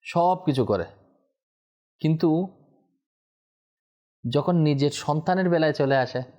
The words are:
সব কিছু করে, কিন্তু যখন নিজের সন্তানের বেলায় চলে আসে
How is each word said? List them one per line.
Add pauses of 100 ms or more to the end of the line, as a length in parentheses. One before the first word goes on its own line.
সব
কিছু
করে, (1160)
কিন্তু (2000)
যখন
নিজের
সন্তানের
বেলায়
চলে
আসে (160)